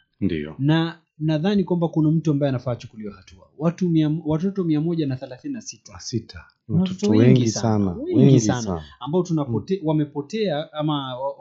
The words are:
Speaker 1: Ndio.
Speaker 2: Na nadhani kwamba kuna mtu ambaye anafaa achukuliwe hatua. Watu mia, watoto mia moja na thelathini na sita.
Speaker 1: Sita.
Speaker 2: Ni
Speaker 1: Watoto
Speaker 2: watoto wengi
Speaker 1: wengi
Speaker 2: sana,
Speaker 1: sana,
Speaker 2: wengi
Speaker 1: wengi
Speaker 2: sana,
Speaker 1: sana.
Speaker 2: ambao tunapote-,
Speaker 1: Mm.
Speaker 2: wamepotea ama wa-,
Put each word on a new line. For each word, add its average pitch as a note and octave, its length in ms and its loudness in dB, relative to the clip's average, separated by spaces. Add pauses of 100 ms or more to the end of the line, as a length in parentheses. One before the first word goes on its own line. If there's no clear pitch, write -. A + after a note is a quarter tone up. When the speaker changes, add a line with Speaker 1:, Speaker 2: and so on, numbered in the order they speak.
(220)
Speaker 1:
Ndio. D#2+ 380 -4
Speaker 2:
Na E3 400 0 (200)
nadhani D#3+ 440 0
kwamba F3 240 0
kuna D#3 240 2
mtu D#3+ 200 2
ambaye C#3+ 180 0
anafaa B2+ 220 -4
achukuliwe G#2+ 420 -10
hatua. - 440 -20
Watu E3+ 320 -2
mia, D#3 220 2 (140)
watoto F3+ 380 -2
mia D3+ 180 0
moja D#3+ 260 -2
na C3 80 -4
thelathini B2+ 380 -12
na A2+ 80 -10
sita. - 380 -18
Speaker 1:
Sita. F2+ 460 -10 (220)
Speaker 2:
Ni A2+ 80 -4
Speaker 1:
Watoto F#3 200 2
Speaker 2:
watoto G#3 160 0
wengi A2 120 6 (160)
Speaker 1:
wengi A#2 100 2
Speaker 2:
sana, G#2+ 360 0
Speaker 1:
sana, F2+ 60 0 (100)
Speaker 2:
wengi E4+ 180 0
Speaker 1:
wengi C3+ 200 8
Speaker 2:
sana, G#2+ 220 0
Speaker 1:
sana. F2+ 220 -6 (160)
Speaker 2:
ambao D#3+ 240 -2
tunapote-, D#3 580 -2
Speaker 1:
Mm. D3+ 60 -4
Speaker 2:
wamepotea D3+ 840 -2
ama C#3+ 460 -4
wa-, C#3 220 -6